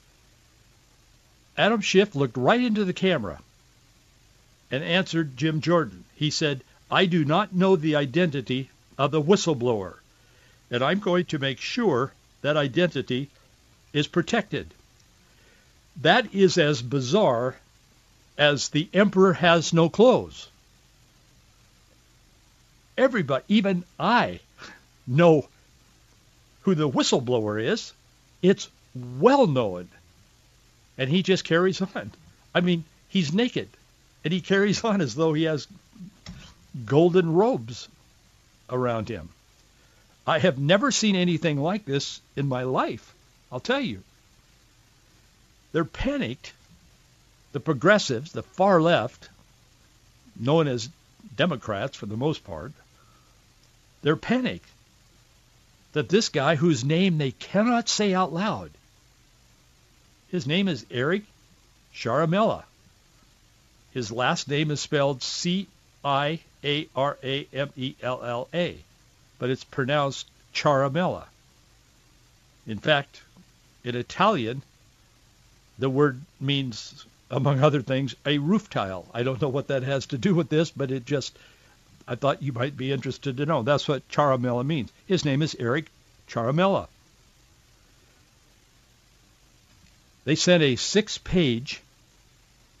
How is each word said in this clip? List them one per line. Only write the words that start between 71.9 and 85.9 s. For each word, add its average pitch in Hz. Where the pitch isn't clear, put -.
In 110
fact, 143
in 120
Italian, 135
the 135
word 135
means, 135
among 139
other 147
things, 131
a 147
roof 165
tile. 95
I 120
don't 131
know 147
what 131
that 135
has 135
to 135
do 196
with 165
this, 160
but 131
it 123
just, 139
I 127
thought 139
you 123
might 135
be 131
interested 131
to 147
know. 147
That's 139
what 135
Ciaramella 123
means. 143
His 180
name 139
is 156
Eric 131